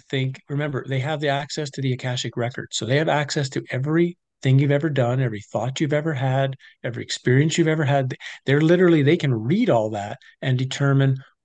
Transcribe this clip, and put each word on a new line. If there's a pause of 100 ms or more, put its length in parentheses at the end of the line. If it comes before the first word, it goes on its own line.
think,
remember,
they
have
the
access
to
the
Akashic
record.
So
they
have
access
to
everything (260)
you've
ever
done,
every
thought
you've
ever
had, (280)
every
experience
you've
ever
had. (320)
They're
literally,
they
can
read
all
that (220)
and
determine (300)